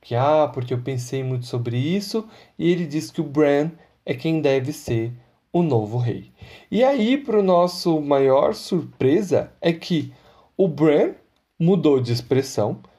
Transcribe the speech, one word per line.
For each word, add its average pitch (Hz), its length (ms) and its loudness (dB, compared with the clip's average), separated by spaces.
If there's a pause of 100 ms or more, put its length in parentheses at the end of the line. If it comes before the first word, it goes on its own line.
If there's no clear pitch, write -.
que, 120 80 -6
"Ah, 147 380 2
porque 127 200 -6
eu 123 80 -4
pensei 131 400 -6
muito 127 240 -6
sobre 120 320 -4
isso", 202 480 -2 (320)
e 165 140 2
ele 175 160 -2
diz 151 240 -6
que - 80 -10
o 160 60 -2
Bran 147 460 2 (340)
é - 80 -4
quem 160 260 -2
deve 135 320 0
ser 117 400 -4 (400)
o 175 100 0
novo 117 360 0
rei. 117 340 -4 (400)
E 202 100 2
aí, 262 360 2
pro 214 260 0
nosso 175 560 2
maior 139 560 2
surpresa, 147 1040 -2
é 170 140 0
que 156 400 -4 (420)
o 190 100 2
Bran 156 460 2 (480)
mudou 156 400 4
de 120 140 -2
expressão, 117 640 -2 (200)